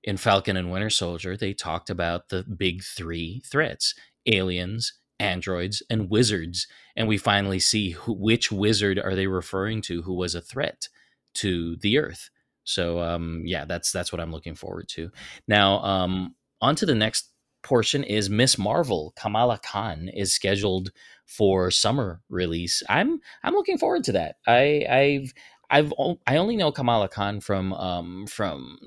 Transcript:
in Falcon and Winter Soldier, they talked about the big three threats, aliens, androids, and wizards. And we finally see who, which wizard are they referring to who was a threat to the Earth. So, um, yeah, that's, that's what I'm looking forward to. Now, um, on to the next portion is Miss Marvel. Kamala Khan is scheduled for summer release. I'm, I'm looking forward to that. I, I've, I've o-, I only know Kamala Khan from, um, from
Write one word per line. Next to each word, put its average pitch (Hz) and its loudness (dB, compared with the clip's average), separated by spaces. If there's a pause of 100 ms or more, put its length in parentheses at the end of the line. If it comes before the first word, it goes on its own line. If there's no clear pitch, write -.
in 101 -4
Falcon 98 2
and 90 -4
Winter 98 -4
Soldier, 90 -4
they 98 -4
talked 85 -8
about 87 -4
the 95 -4
big 92 -2
three 85 -8
threats, - -2 (320)
aliens, 95 0 (260)
androids, 92 -2
and 107 0
wizards. 95 2 (280)
And 113 0
we 104 2
finally 98 2
see 101 0
who, 82 -6
which 107 2
wizard 101 2
are 95 -2
they 95 0
referring 95 -2
to 87 -6
who 90 -6
was 87 -2
a 85 -6
threat - -6 (460)
to 85 -2
the 107 2
Earth. - -8 (320)
So, 85 -2
um, 82 -4
yeah, 82 -4
that's, 85 -4
that's 90 -4
what 87 -6
I'm 82 -6
looking 80 -10
forward 90 -12
to. 82 -10 (360)
Now, 101 6
um, 92 0 (260)
on 139 4
to - 0
the 143 4
next 107 0 (340)
portion 135 2
is 104 0
Miss 113 4
Marvel. 107 0
Kamala 110 2
Khan 92 -6
is 98 -2
scheduled 98 0 (360)
for 95 4
summer 107 0
release. 87 -2
I'm, 233 2 (240)
I'm - 0
looking 381 0
forward 339 0
to 107 -2
that. 85 0 (100)
I, 139 4
I've, 139 2 (360)
I've 147 4
o-, 165 0
I 131 4
only 214 2
know 165 2
Kamala 117 2
Khan 101 -4
from, 95 -2
um, 90 -6
from 76 -6